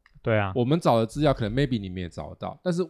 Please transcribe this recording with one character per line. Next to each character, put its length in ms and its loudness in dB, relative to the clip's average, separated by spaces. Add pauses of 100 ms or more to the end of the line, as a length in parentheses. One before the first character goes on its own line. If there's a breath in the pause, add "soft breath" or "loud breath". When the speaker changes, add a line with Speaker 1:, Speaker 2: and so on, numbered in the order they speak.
(200)
Speaker 1:
对 180 0
啊。 160 -2
Speaker 2:
我 120 2
们 120 2
找 200 4
的 80 2
资 160 -4
料 100 6
可 140 -2
能 80 -4
maybe 260 0
你 80 -6
们 140 -6
也 80 -6
找 180 -12
得 80 -14
到， 260 -10
但 100 0
是 180 -2